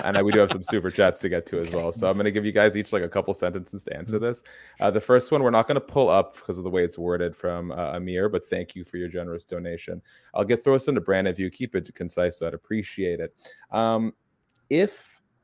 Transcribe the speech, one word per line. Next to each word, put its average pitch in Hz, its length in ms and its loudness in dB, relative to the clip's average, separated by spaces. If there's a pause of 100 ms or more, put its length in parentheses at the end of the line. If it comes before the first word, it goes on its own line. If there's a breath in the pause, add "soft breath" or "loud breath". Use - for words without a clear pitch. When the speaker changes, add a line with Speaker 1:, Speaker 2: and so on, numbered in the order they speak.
Speaker 1:
and 101 140 0
I, 98 60 4
we 101 80 2
do 104 80 6
have 98 120 6
some 95 120 -4
super 92 260 -2
chats 92 300 2
to 95 100 -4
get 85 160 -2
to - 140 -4
as 85 80 -4
Speaker 2:
Okay. 85 100 -4
Speaker 1:
well. 85 140 -2
So 95 180 -2
I'm 95 80 2
gonna 101 140 0
give 104 120 -2
you 104 80 -2
guys 104 240 4
each, 104 160 -4
like, 98 120 0
a 85 40 -4
couple 98 280 -2
sentences 90 480 -6
to - 120 -10
answer 98 200 -6
Speaker 3:
Mm-hmm. 107 100 -2
Speaker 1:
this. 120 180 -4 (360 loud breath)
Uh, 101 100 2
the 101 100 0
first 123 320 4
one, 143 120 2
we're 123 80 4
not 113 160 4
gonna 143 120 2
pull 135 300 2
up 95 260 4
'cause - 220 -8
of 92 60 -10
the 90 80 -4
way 90 120 2
it's 85 140 -2
worded 87 380 -2
from, 87 360 -6
uh, 78 220 -6
Amir, 90 360 -2
but 95 200 -4
thank 90 260 -6
you 90 80 -14
for - 140 -14
your 87 100 -6
generous 87 380 -8
donation. 87 560 -10 (320 soft breath)
I'll 104 100 0
get, 113 200 2
throw 139 100 6
us 131 140 2
into 123 140 2
Brandon. 95 300 2
If 85 60 -6
you 92 140 -4
keep - 240 -8
it - 180 -4
concise, 87 460 -2
so 82 80 -4
I'd 82 80 -6
appreciate 95 640 -4
it. 82 160 -8 (340 loud breath)
Um, 113 460 0 (560)
if - 500 -2 (220)